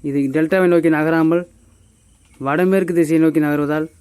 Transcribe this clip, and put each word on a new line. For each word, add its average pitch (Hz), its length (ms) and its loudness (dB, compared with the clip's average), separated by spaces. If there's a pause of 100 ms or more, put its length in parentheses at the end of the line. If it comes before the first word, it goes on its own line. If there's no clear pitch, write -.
இது 143 180 -2 (160)
டெல்டாவை 175 380 0
நோக்கி 165 220 4
நகராமல் 160 460 0 (1040)
வடமேற்கு 180 540 0
திசையை 160 240 2
நோக்கி 156 220 0
நகர்வதால் 147 420 -4 (120)